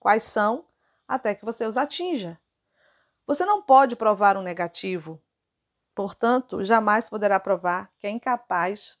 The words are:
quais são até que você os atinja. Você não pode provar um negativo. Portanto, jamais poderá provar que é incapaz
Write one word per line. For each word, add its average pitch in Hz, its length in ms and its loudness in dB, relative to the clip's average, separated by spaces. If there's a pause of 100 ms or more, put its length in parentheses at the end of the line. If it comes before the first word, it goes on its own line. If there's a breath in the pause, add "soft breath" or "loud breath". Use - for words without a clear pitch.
quais 220 240 2
são 220 420 0 (400)
até 226 280 -4
que 202 100 -14
você 226 220 -6
os 220 100 -6
atinja. 285 640 -4 (880)
Você 294 160 0
não 403 160 2
pode 262 360 6
provar 202 400 2
um 196 40 -4
negativo. 175 800 -6 (760)
Portanto, 233 680 -2
jamais 214 460 2
poderá 202 320 0
provar 180 580 -2
que - 80 -10
é 202 40 -4
incapaz 208 880 -4